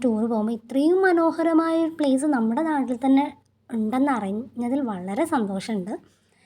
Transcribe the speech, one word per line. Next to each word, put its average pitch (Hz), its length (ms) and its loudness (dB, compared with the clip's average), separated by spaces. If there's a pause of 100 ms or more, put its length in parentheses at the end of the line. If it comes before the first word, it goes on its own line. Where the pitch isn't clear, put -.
ടൂർ 220 240 2
പോകുമ്പോൾ 226 260 -2
ഇത്രയും 302 480 0
മനോഹരമായ 330 840 2
ഒരു 320 160 -4
പ്ലേസ് 269 260 2
നമ്മുടെ 240 360 0
നാട്ടിൽ 277 340 -2
തന്നെ 269 300 4 (440)
ഉണ്ടെന്ന് 240 420 0
അറിഞ്ഞതിൽ 240 680 -4
വളരെ 208 440 -4
സന്തോഷമുണ്ട്. 214 960 -4 (260)